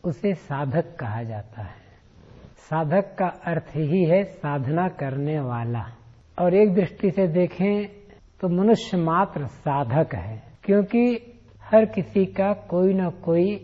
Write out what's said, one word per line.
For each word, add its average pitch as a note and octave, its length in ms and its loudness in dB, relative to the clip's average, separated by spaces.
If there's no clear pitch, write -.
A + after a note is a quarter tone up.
उसे F#3 320 -2
साधक D3 640 -4
कहा A2+ 240 -6
जाता A2 400 -12
है। - 200 -16
साधक E3 580 -2
का F#3 80 0
अर्थ E3 240 -4
ही D#3+ 360 0
है F#3 200 4
साधना D3 680 -4
करने C#3+ 460 -4
वाला। A#2 440 -4
और F3+ 180 2
एक G#3 200 6
दृष्टि F#3+ 360 0
से F#3+ 180 0
देखें F#3+ 580 0
तो F#3+ 100 -2
मनुष्य G3 460 2
मात्र E3 500 0
साधक C#3 680 -2
है, G#2 260 -10
क्योंकि A3+ 680 2
हर G#3+ 220 6
किसी G3 420 0
का G3 240 0
कोई F#3 240 2
ना F#3 160 0
कोई E3+ 240 2